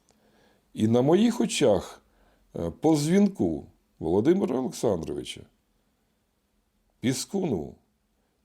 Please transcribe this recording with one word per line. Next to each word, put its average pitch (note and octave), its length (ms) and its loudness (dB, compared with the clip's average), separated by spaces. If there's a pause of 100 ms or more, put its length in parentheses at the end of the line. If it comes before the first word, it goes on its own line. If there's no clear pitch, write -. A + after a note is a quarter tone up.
(760)
І A2 140 0
на A#2+ 140 4
моїх G3 380 2
очах, A#2 600 0 (540)
е, E2+ 240 -6
по D#3 160 4
дзвінку D#3 680 0 (340)
Володимира B2+ 600 0
Олександровича F2+ 840 -6 (1600)
Піскуну, C3 760 -4 (720)